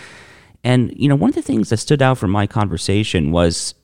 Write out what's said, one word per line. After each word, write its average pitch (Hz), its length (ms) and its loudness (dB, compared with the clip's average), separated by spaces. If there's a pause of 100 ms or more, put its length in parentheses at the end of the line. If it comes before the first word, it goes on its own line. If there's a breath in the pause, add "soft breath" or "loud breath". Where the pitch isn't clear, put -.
(680 loud breath)
And, 123 300 2
you 143 140 0
know, 139 40 4
one 165 140 2
of 302 60 0
the 320 80 -4
things - 260 -2
that 117 80 0
stood - 240 0
out 131 160 2
from 98 140 -2
my 101 160 0
conversation 95 840 -2
was 85 520 0